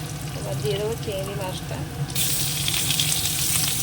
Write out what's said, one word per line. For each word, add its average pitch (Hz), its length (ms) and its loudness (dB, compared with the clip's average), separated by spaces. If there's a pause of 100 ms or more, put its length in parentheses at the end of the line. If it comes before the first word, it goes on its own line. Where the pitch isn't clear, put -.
(380)
এবার 135 240 -2
দিয়ে 143 180 2
দেবো 214 140 0 (100)
চিংড়ি 196 380 -2
মাছটা, - 360 -4 (2000)